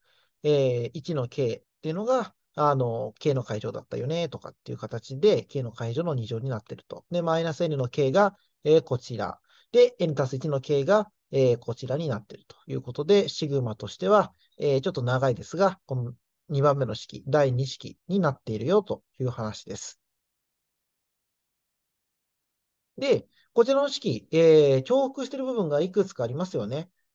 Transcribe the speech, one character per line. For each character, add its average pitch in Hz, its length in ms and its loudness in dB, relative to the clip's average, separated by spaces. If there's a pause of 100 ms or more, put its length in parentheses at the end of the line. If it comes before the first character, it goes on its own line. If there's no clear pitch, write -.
(440)
え 131 420 2
ー、 117 80 -10
一 165 200 -6
の 127 140 -4
K 120 280 -2
っ - 60 -20 (200)
て 156 60 -6
い 156 40 -4
う - 20 -6
の 202 100 -6
が、 247 300 -2 (200)
あ 147 200 2
の、 117 440 -2
K 143 160 0
の 127 80 -2
階 110 160 -8
乗 107 140 -6
だ 110 80 -10
っ - 80 -18
た - 80 -8
よ 120 100 -6
ね、 165 220 -4
と - 100 -12
か - 120 -16
っ - 120 -20
て - 80 -14
い 120 60 -8
う - 20 -20
形 120 400 -10
で、 160 280 4
K 139 180 -6
の 113 80 -10
階 117 200 -6
乗 151 120 -4
の 165 100 -2
二 120 120 -4
乗 113 120 -6
に 127 100 -8
な 117 100 -4
っ - 40 -10
て - 140 -14
る - 100 -20
と。 - 240 -14
で、 175 100 -2
マ 165 200 0
イ 165 40 -2
ナ 165 80 -4
ス 175 120 -2
N 160 120 -2
の 127 120 -2
K 135 240 0
が、 196 240 4 (260)
え 151 140 6
ー、 156 60 6
こ 131 160 -2
ち - 180 -10
ら。 98 240 -6 (320)
で、 247 260 6
N 165 180 0
足 135 140 0
す 139 60 -6
一 143 120 -6
の 139 120 -2
K 139 240 0
が、 208 260 2 (220)
え 131 220 4
ー、 117 40 -2
こ 120 160 -8
ち 127 140 -10
ら 131 80 -2
に 165 120 -4
な 110 100 -4
っ 101 80 -14
て - 100 -20
る - 100 -20
と - 100 -20 (120)
い 135 80 -8
う 131 40 -6
こ 123 120 -12
と 147 120 -6
で、 196 240 4
シ - 200 -6
グ 139 140 0
マ 110 120 -4
と - 140 -12
し - 80 -16
て 185 120 -4
は、 196 240 4 (260)
え 143 180 0
ー、 135 60 0
ち 190 60 -4
ょ - 20 0
っ - 20 -6
と 135 100 -4
長 127 280 0
い 117 40 -2
で - 80 -8
す - 140 -12
が、 185 300 2
こ 135 100 -6
の 123 180 -6 (340)
二 139 140 0
番 143 140 4
目 135 80 -2
の 110 100 -4
式、 - 320 -14
第 139 260 2
二 131 140 -2
式 - 300 -14 (120)
に 190 120 0
な 156 100 2
っ - 120 -8
て 113 100 -8
い 107 60 -4
る 113 80 -4
よ 202 160 4
と - 200 -8 (160)
い 127 60 -4
う 127 60 -2
話 110 340 -8
で - 120 -12
す。 - 220 -18 (3000)
で、 262 280 0 (260)
こ 233 120 4
ち 262 80 2
ら 269 80 4
の 285 80 0
式、 147 420 -6
え 156 540 6
ー、 233 80 -2
重 269 160 2
複 269 180 -8
し 262 40 -16
て 285 60 -8
い - 20 -6
る 262 80 -4
部 262 80 -4
分 196 140 -2
が 147 120 0
い 185 100 -2
く 196 140 0
つ 185 80 -6
か - 120 -6
あ - 20 -2
り 120 80 -6
ま 175 120 -6
す 180 100 -10
よ 107 100 -4
ね。 143 240 -8 (240)